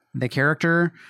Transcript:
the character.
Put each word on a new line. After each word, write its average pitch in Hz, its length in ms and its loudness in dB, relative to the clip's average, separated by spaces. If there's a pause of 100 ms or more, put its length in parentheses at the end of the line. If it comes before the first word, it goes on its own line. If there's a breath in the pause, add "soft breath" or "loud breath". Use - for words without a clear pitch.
(140)
the 127 140 -4
character. 165 640 0 (180 loud breath)